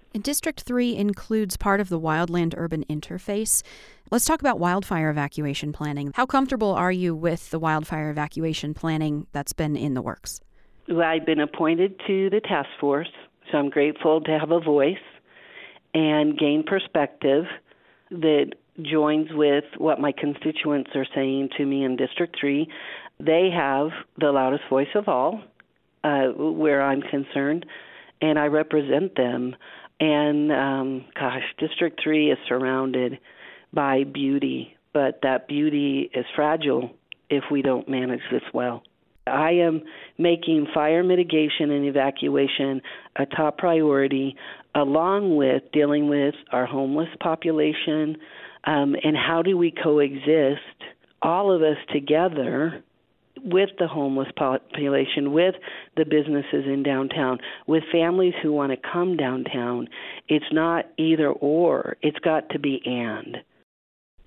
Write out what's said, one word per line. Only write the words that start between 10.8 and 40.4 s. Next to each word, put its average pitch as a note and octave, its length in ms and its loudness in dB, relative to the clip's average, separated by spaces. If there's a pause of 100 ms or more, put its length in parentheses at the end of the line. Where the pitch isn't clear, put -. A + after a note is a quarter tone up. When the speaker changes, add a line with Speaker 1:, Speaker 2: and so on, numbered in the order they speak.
Speaker 2:
Well, E3+ 140 0
I've D#3+ 240 0
been D#3 140 2
appointed E3 680 0
to F#3+ 240 2
the G#3 120 0
task D#3 280 -4 (100)
force, C#3+ 300 0 (420)
so D3+ 60 0
I'm C#3+ 140 0
grateful D3+ 500 2
to D#3 160 0
have D3+ 140 0
a E3+ 80 4
voice D3+ 380 2 (1000)
and D3+ 420 2
gain D3+ 260 2
perspective D3+ 840 0 (680)
that D3+ 400 2 (320)
joins D#3 480 0
with D3 320 2 (160)
what D3+ 200 2
my C#3+ 120 0
constituents D3 840 -4
are C3+ 220 -2
saying C3+ 420 -2
to C#3+ 80 0
me C#3 180 0
in B2+ 120 0
District D3 440 -2
three. D3 280 0 (520)
They E3 320 4
have C#3+ 380 0 (300)
the D3 120 4
loudest C3+ 380 2
voice C3+ 240 0
of G#3 140 0
all, E3 340 0 (640)
uh, C#3 320 2
where D#3 480 2
I'm C3+ 180 2
concerned, C#3+ 640 -2 (560)
and D#3 160 2
I D3 80 2
represent D3+ 680 0
them. B2 400 -2 (440)
And, D3 520 2
um, C3+ 540 -2 (120)
gosh, B2+ 260 -4 (160)
District D#3+ 440 -2
three D3+ 280 4
is C3+ 60 2 (120)
surrounded B2+ 680 -2 (520)
by C#3 320 2
beauty, C#3 720 -2 (160)
but C#3 300 0
that C3 260 0
beauty C#3+ 680 0
is B2 120 -2 (100)
fragile D3 560 0 (380)
if C#3+ 220 0
we C#3 100 0
don't C3 260 0
manage B2+ 340 -2 (100)
this B2 100 0 (120)
well. B2 300 -4 (420)
I C#3+ 260 2
am E3+ 300 2 (360)
making E3 560 2